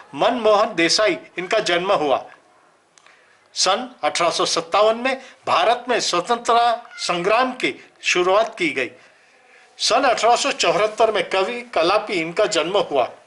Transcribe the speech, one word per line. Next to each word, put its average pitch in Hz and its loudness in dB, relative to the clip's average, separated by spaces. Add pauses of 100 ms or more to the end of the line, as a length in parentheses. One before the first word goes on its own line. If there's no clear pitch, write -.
(160)
मनमोहन 214 2
देसाई, 165 2 (200)
इनका 180 -2
जन्म 180 0
हुआ। 139 0 (1300)
सन 220 -2 (140)
अठारह 156 0
सौ 226 -2
सत्तावन 214 0
में 262 -4 (260)
भारत 208 0
में 220 0
स्वतंत्रता 233 0
संग्राम 208 -2
की 151 -4 (300)
शुरुआत 190 0
की 170 -2
गई। 123 -4 (880)
सन 262 2
अठारह 233 4
सौ 262 -2
चौहत्तर 214 2
में 196 -2
कवि 214 -2 (120)
कलापी, 196 0
इनका 170 0
जन्म 165 -2
हुआ। 139 0 (180)